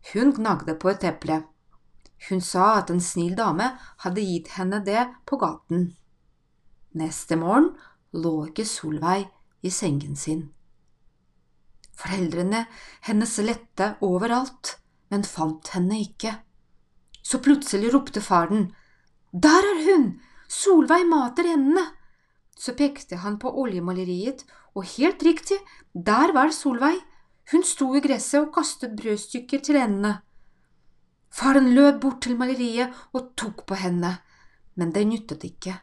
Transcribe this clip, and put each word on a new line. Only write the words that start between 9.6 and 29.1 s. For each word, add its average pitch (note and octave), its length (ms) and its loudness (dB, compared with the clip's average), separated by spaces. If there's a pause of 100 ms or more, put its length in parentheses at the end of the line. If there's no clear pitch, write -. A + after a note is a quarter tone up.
i F#3 80 -4
sengen C#3+ 400 -4
sin. D#3 320 -6 (1500)
Foreldrene F#3 680 -4 (420)
hennes A3+ 320 0
lette G#3+ 540 -4 (100)
overalt, A#3 680 -2 (340)
men G3+ 160 -2
fant D#3 480 -6
henne F#3+ 320 -2
ikke. G#3+ 300 -10 (920)
Så - 160 -2
plutselig B3 540 2
ropte C#4 260 0
faren, F3+ 540 2 (580)
«Der F4 400 6
er D#4+ 160 -2
hun! C4 300 4 (260)
Solveig E4+ 640 4
mater D#4 400 0
endene!» D#4 400 2 (680)
Så - 160 -10
pekte C#4 480 -2
han G#3 200 -6
på B3+ 120 -6
oljemaleriet, F#3 960 -6 (300)
og F#3+ 100 -8 (100)
helt D4+ 280 0
riktig, E4+ 340 2 (340)
der G#3 400 2
var D4+ 240 4
Solveig. C#4 460 0 (500)
Hun F4+ 160 4
sto C4 260 -2
i C#4 80 4
gresset C#4 400 0
og D4+ 140 -4
kastet A#3+ 420 -4
brødstykker A3+ 640 -6